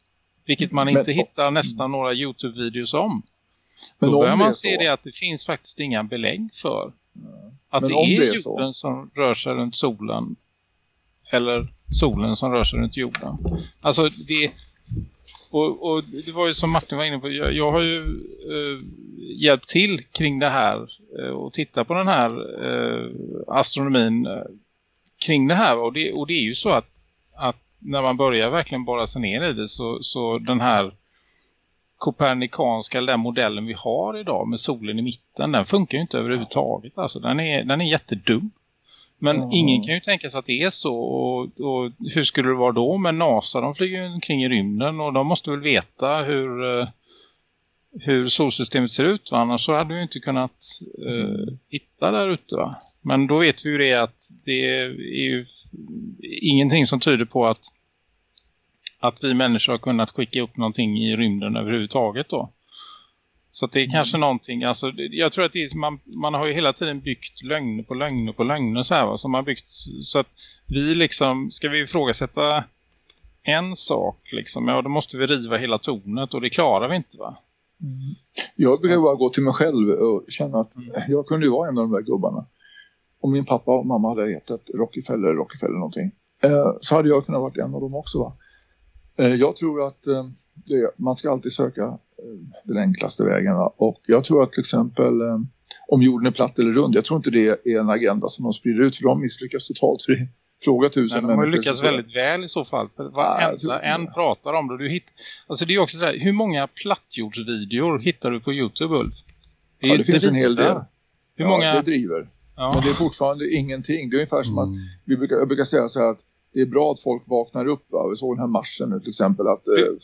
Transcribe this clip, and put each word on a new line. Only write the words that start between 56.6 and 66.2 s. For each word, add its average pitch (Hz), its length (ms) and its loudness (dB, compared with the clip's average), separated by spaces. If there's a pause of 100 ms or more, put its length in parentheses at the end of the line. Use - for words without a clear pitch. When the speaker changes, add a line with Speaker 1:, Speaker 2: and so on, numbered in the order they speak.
Speaker 1:
som 131 140 0
tyder 120 260 2
på 120 220 0
att, - 180 -2 (1300)
att 120 240 0
vi 135 100 2
människor 123 400 2
har 117 40 -2
kunnat 113 340 0
skicka 127 300 -4
upp 117 160 -8
någonting 110 400 0
i 110 180 0
rymden 104 400 0
överhuvudtaget 113 720 -2
då. - 200 -4 (1000)
Så - 140 -6
att 127 60 -4
det 143 80 2
är 139 40 4
Speaker 2:
Mm. 127 80 -4
Speaker 1:
kanske 147 260 0
någonting, 127 460 0
alltså, 123 280 -2
det, 143 120 -8
jag 151 280 0
tror 185 140 0
att 160 80 -2
det 170 100 -4
är, 143 140 -8
man, 151 280 -4
man 151 280 -4